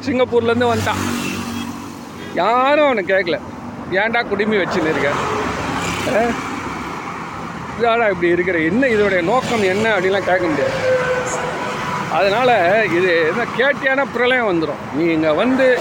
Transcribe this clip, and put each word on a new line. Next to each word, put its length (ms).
சிங்கப்பூர்லேருந்து 680
வந்துட்டான். 560
யாரும் 500
அவனை 200
கேட்கல, 360
"ஏன்டா 380
குடுமி 280
வச்சுன்னு 320
இருக்க? 220
ஆ? 120
இதாடா 300
இப்படி 180
இருக்கிற, 300
என்ன 280
இதோடைய 360
நோக்கம் 400
என்ன?" 340
அப்படின்லாம் 280
கேட்க 220
முடியாது. 260
அதனால 720
இது 440
என்ன 160
கேட்டியான 540
பிரளயம் 400
வந்துரும். 420
நீங்க 380
வந்து 480